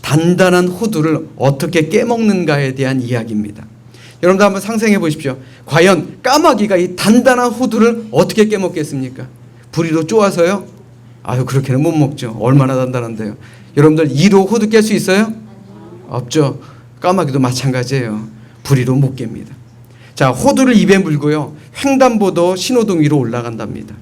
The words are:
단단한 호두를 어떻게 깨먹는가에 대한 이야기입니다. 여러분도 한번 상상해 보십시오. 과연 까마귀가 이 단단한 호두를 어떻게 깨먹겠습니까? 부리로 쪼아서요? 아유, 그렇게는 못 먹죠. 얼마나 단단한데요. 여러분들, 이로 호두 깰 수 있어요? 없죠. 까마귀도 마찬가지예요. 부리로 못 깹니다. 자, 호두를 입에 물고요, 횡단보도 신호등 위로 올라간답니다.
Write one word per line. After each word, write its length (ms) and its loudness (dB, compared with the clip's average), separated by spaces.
단단한 640 2
호두를 600 -4
어떻게 500 0
깨먹는가에 880 0
대한 260 -2
이야기입니다. 640 -6
여러분도 200 4
한번 180 0
상상해 380 0
보십시오. 380 -4
과연 560 2
까마귀가 560 2
이 200 -2
단단한 540 2
호두를 600 0
어떻게 380 2
깨먹겠습니까? 800 -6
부리로 340 -2
쪼아서요? 600 2
아유, 220 -2
그렇게는 360 0
못 120 0
먹죠. 480 -2
얼마나 340 4
단단한데요. 640 -6
여러분들, 340 4
이로 340 4
호두 240 0
깰 140 4
수 100 0
있어요? 400 0
없죠. 500 -2
까마귀도 400 0
마찬가지예요. 880 -2
부리로 320 0
못 200 0
깹니다. 320 -12
자, 160 0
호두를 460 2
입에 220 6
물고요, 580 -2
횡단보도 760 2
신호등 420 0
위로 180 2
올라간답니다. 840 -6